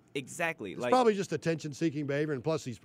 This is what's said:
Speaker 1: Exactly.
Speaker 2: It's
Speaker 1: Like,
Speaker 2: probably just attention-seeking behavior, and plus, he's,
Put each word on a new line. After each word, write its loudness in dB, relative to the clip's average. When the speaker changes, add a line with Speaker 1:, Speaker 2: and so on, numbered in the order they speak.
Speaker 1:
Exactly. -4
Speaker 2:
It's -6
Speaker 1:
Like, 4
Speaker 2:
probably 6
just -2
attention-seeking -2
behavior, 0
and -4
plus, 0
he's, -8